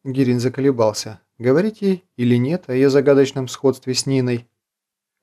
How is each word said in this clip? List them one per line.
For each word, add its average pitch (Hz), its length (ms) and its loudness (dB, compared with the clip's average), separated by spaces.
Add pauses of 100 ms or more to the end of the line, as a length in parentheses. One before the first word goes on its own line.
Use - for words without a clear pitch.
Гирин 127 380 0
заколебался, 117 800 -2 (160)
говорить 160 440 0
ей 190 220 -2 (140)
или 120 180 2
нет 135 320 -2
о 131 60 -6
ее 135 160 4
загадочном 135 580 2
сходстве 131 460 -4
с 123 120 -6
Ниной. 123 440 -2 (720)